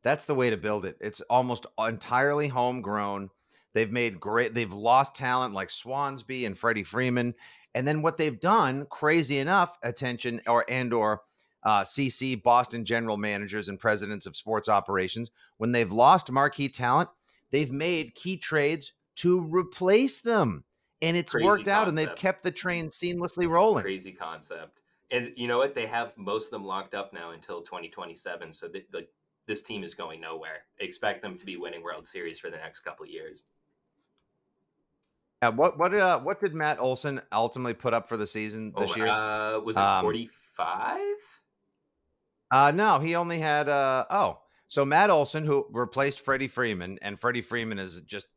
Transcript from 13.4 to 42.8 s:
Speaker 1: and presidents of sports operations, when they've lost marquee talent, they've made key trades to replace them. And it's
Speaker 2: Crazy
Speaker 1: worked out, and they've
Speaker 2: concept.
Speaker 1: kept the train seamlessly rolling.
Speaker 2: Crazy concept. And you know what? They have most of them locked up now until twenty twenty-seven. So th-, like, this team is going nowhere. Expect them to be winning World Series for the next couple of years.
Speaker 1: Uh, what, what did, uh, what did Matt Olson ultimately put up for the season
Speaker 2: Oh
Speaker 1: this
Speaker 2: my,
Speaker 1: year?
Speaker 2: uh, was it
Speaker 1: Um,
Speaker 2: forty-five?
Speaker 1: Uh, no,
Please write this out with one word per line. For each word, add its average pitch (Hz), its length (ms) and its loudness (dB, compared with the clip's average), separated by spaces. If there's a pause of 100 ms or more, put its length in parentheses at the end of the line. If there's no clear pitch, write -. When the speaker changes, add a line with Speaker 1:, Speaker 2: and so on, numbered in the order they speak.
Speaker 1:
and 98 100 -10
presidents 104 460 -2
of 87 100 -12
sports 107 360 -2
operations, 98 600 0 (280)
when 117 140 0
they've 113 200 2
lost 135 400 6
marquee 139 380 0
talent, 127 400 2 (400)
they've 139 200 2
made 151 440 -2
key 185 240 -6
trades 151 560 0 (220)
to 180 260 2
replace 185 800 2
them. 156 440 2 (380)
And 165 120 2
it's 175 180 0
Speaker 2:
Crazy 170 140 2
Speaker 1:
worked 202 220 4
out, 202 200 4
and 156 100 0
they've 160 80 2
Speaker 2:
concept. - 160 -8
Speaker 1:
kept 185 220 0
the 180 60 0
train 170 380 -4
seamlessly 175 580 -2
rolling. 170 360 4
Speaker 2:
Crazy 95 300 -6
concept. 80 680 -14 (300)
And 120 260 -4
you 120 100 -6
know 120 120 2
what? 139 160 2
They 117 120 -4
have 117 300 -6
most 101 300 -4
of - 60 -14
them 104 120 -10
locked 95 300 -8
up 98 180 -8
now 85 200 -12
until 85 280 -12
twenty 85 300 -12
twenty-seven. 85 640 -12
So 85 140 -14
th-, 95 260 -14
like, 85 160 -10 (360)
this 104 160 -6
team 101 220 -10
is 82 100 -14
going 80 260 -12
nowhere. 80 440 -12 (140)
Expect 101 440 -4
them 95 140 -10
to 90 80 -20
be 95 120 -10
winning 85 260 -10
World 80 240 -10
Series 85 320 -12
for 87 120 -12
the 82 60 -14
next 80 240 -14
couple 80 240 -14
of 78 60 -20
years. 80 340 -16 (2000)
Speaker 1:
Uh, 120 80 4
what, 147 280 2
what 175 120 2
did, 208 100 2
uh, 175 200 4
what 190 200 -4
did 180 140 -2
Matt 151 240 0
Olson 131 420 -2 (120)
ultimately 117 420 0
put 123 200 -2
up 117 140 -2
for 117 80 -4
the 107 100 -2
season 107 500 -6
Speaker 2:
Oh 101 60 -2
Speaker 1:
this - 80 -2
Speaker 2:
my, 113 60 -4
Speaker 1:
year? 110 120 0
Speaker 2:
uh, 107 520 -2
was 110 160 -4
it 95 60 2
Speaker 1:
Um, 98 220 4
Speaker 2:
forty-five? 117 1120 -4 (1400)
Speaker 1:
Uh, 139 200 8
no, 190 260 4